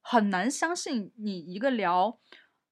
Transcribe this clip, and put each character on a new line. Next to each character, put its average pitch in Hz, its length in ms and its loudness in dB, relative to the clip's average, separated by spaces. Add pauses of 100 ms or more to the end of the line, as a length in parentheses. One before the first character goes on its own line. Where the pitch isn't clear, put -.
很 208 300 2
难 190 200 0
相 330 240 -2
信 262 420 -4
你 208 220 -6
一 175 200 -10
个 262 120 0
聊 196 480 2 (540)